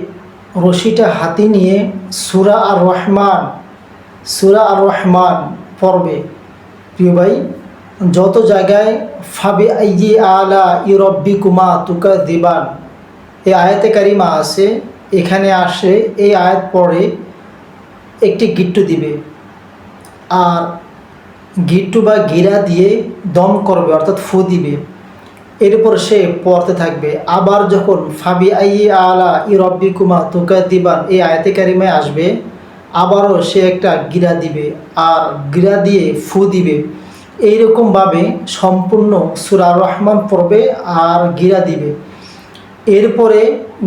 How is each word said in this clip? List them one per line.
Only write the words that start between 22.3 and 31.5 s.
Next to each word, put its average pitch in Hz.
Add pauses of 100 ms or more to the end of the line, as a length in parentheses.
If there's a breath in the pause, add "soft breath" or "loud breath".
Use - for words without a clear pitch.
দিয়ে 196 (300)
দম 180 (140)
করবে, 170
অর্থাৎ 156
ফু 185
দিবে। 165 (840 loud breath)
এরপর 220
সে 180 (100)
পড়তে 175
থাকবে। 151
আবার 185
যখন 180 (100)
"ফাবি 180
আইয়ি 202
আলা 185
ইউরব্বিকুমা 185 (120)
তুকাযিবান" 180
এই 185
আয়াতে 160